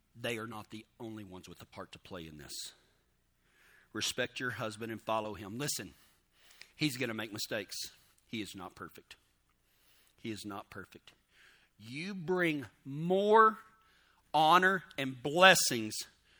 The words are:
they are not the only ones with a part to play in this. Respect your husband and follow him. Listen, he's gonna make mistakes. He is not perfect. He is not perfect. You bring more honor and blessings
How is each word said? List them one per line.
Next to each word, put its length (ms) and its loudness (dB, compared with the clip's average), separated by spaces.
they 180 -6
are 100 -8
not 220 -14
the 160 -16
only 240 -12
ones 240 -16
with 140 -18
a 40 -18
part 280 -16
to 60 -20
play 280 -14
in 100 -16
this. 360 -14
Respect 460 -4
your 120 -4
husband 400 -8
and 100 -10
follow 320 -2
him. 240 -12
Listen, 360 -6
he's 220 -2
gonna 160 -4
make 180 -8
mistakes. 440 -8
He 140 -8
is 140 -10
not 200 -14
perfect. 400 -18
He 80 -8
is 140 -12
not 240 -12
perfect. 420 -18
You 380 -12
bring 500 -2
more 760 4
honor 500 6
and 240 -6
blessings 720 6